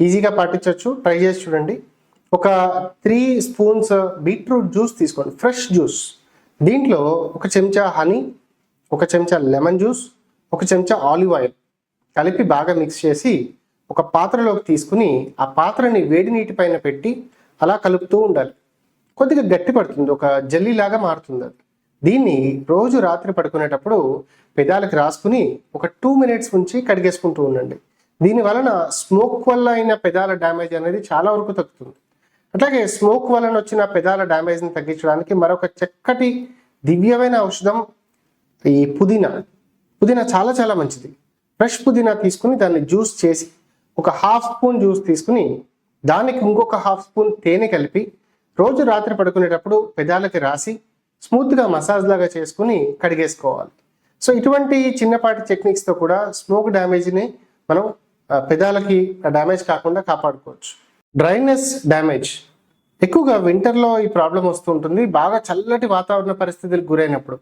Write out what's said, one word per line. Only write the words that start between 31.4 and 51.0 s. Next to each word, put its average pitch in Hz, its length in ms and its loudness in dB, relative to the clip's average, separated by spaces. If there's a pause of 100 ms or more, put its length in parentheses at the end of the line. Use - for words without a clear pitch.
తగ్గుతుంది. - 380 -10 (580)
అట్లాగే 269 260 2 (160)
స్మోక్ 240 380 0
వలన 226 280 0
వచ్చిన 214 220 -2 (120)
పెదాల 190 260 0 (100)
డ్యామేజ్ని 170 460 -2
తగ్గించడానికి 156 640 -2
మరొక 180 240 0 (140)
చక్కటి 247 500 -2 (580)
దివ్యమైన 240 480 2 (120)
ఔషధం 202 300 -2 (960)
ఈ - 20 6 (200)
పుదీనా. 196 320 2 (680)
పుదీనా 233 240 4 (100)
చాలా 202 260 2
చాలా 214 220 0
మంచిది. 139 280 -8 (480)
ఫ్రెష్ 233 260 0
పుదీనా 226 300 2 (100)
తీసుకుని 226 400 0
దాన్ని 170 260 2
జ్యూస్ 214 240 0 (100)
చేసి 165 240 0 (520)
ఒక 175 100 2 (120)
హాఫ్ 226 300 2
స్పూన్ 240 300 0
జ్యూస్ 196 180 2 (100)
తీసుకుని 180 360 0 (640)
దానికి 254 360 0
ఇంకొక 220 360 0
హాఫ్ 190 220 -2
స్పూన్ 214 240 0 (140)
తేనె 190 300 2
కలిపి 156 280 -2 (580)
రోజు 262 300 2
రాత్రి 214 300 0
పడుకునేటప్పుడు 180 560 0 (220)
పెదాలకి 180 480 -2
రాసి 143 260 -4 (520)